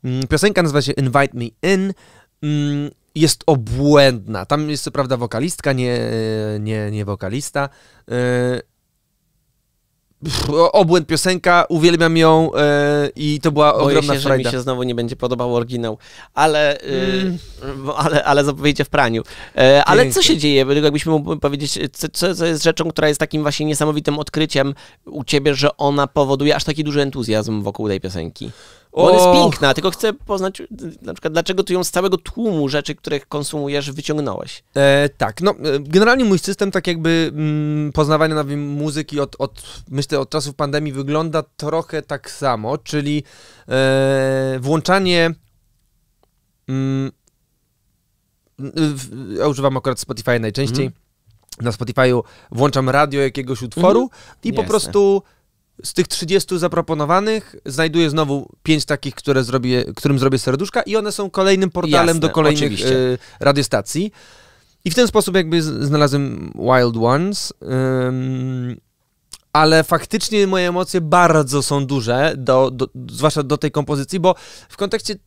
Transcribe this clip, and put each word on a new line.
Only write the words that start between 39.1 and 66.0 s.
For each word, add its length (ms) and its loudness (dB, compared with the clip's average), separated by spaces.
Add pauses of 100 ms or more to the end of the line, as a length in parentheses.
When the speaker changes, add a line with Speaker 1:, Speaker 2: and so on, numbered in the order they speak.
Speaker 1:
od, 180 -6
od, 240 -6 (280)
myślę, 300 -4
od 100 -6
czasów 240 -4
pandemii 380 -4
wygląda 500 -4 (140)
trochę 460 -6
tak 280 -10
samo, 480 -4
czyli, 440 -4 (460)
e, 920 2
włączanie... 760 2 (1300)
Mm, 440 -2 (1500)
w-, 800 -6
ja 100 2
używam 280 0
akurat 240 -4
Spotify 400 -2
najczęściej. 460 -2
Speaker 2:
Mhm. 160 -12 (580)
Speaker 1:
Na 100 -2
Spotify'u 520 0 (280)
włączam 380 0
radio 320 0
jakiegoś 420 -4
utworu 400 2
Speaker 2:
Mhm. 180 -8 (240)
Speaker 1:
i 80 -4
po 80 -4
Speaker 2:
Jasne. 100 -4
Speaker 1:
prostu 520 2 (600)
z 100 -10
tych 140 0
trzydziestu 500 -2
zaproponowanych 960 -2 (100)
znajduję 440 0
znowu 380 -2 (140)
pięć 220 2
takich, 300 -4
które 300 0
zrobię, 400 0 (120)
którym 220 0
zrobię 200 2
serduszka 440 -2
i 140 -2
one 160 -2
są 180 -6
kolejnym 400 2
portalem 360 2
Speaker 2:
Jasne, 140 2
Speaker 1:
do 100 0
kolejnych, 320 2
Speaker 2:
oczywiście. 340 0 (160)
Speaker 1:
e, 60 -4 (220)
radiostacji. 720 0 (720)
I 60 -2
w 40 -4
ten 140 4
sposób 260 0
jakby 280 2
z-, 220 -4
znalazłem 720 0